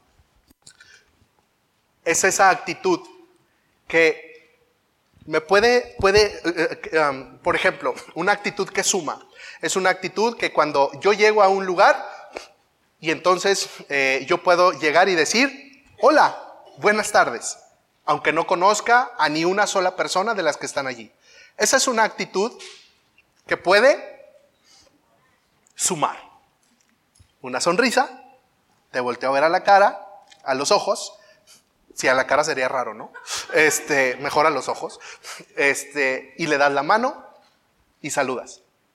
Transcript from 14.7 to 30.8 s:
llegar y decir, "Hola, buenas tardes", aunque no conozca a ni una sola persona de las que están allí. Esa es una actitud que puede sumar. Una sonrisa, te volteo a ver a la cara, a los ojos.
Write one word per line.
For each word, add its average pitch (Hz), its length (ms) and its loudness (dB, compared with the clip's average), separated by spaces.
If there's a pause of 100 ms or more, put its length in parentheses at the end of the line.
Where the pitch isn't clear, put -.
llegar 156 360 2
y 180 60 0
decir, - 680 -2 (140)
"Hola, 247 420 4 (360)
buenas 202 340 0
tardes", 147 460 0 (480)
aunque 151 280 0
no 160 140 -2
conozca 208 720 2
a 151 100 2
ni 156 160 -2
una 196 220 0
sola 185 280 -2
persona 185 380 -2
de 190 100 -4
las 147 140 -2
que - 80 -10
están 135 220 -6
allí. 117 240 -12 (460)
Esa 214 200 2
es 254 100 -2
una 226 160 0
actitud 202 480 -4 (920)
que 170 120 -4
puede 226 800 0 (1400)
sumar. 143 420 -4 (1200)
Una 127 200 -6
sonrisa, 240 640 0 (680)
te 131 100 -6
volteo 123 300 -4
a 135 40 0
ver 139 100 2
a 160 60 4
la 180 140 0
cara, 202 400 4 (400)
a - 120 -4
los 139 160 -2
ojos. - 420 0 (800)